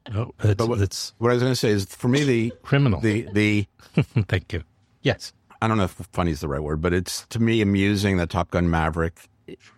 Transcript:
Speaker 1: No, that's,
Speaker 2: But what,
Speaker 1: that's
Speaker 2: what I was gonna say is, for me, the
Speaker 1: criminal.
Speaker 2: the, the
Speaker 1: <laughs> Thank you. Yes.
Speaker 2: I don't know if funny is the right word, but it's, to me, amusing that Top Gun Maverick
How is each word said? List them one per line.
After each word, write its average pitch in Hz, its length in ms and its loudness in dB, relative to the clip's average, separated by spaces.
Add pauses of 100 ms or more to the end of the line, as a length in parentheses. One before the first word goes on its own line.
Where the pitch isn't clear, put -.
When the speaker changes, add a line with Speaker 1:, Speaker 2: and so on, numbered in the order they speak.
(120)
Speaker 1:
No, 107 280 -4
that's, 104 160 2
Speaker 2:
But 113 120 0
what, 117 120 -2
Speaker 1:
that's - 400 -4
Speaker 2:
what 117 120 2
I 123 40 4
was 123 80 2
gonna 131 120 2
say 120 140 0
is, 101 160 2
for - 240 -6
me, 143 160 2
the 120 280 0 (100)
Speaker 1:
criminal. 135 360 2
Speaker 2:
the, 110 320 0
the 104 340 2 (300)
Speaker 1:
<laughs> - 60 2 (260)
Thank - 240 -2
you. 85 120 -6 (400)
Yes. - 280 -2 (300)
Speaker 2:
I 113 80 0
don't 110 80 2
know 104 80 2
if - 60 -2 (200)
funny 87 200 -2
is 73 100 -4
the 80 80 -6
right 71 120 -4
word, 76 200 -4
but 87 120 2
it's, - 360 -2
to 113 100 -4
me, 113 220 2
amusing 101 560 2
that 85 120 -2
Top 87 220 -2
Gun 87 180 0
Maverick 82 600 -2 (480)